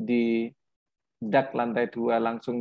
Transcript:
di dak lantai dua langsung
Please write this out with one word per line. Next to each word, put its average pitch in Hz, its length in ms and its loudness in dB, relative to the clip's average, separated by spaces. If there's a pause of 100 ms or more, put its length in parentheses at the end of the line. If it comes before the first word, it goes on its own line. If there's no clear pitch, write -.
di 117 480 2 (760)
dak 135 320 0
lantai 120 320 0
dua 117 320 0
langsung 117 420 -2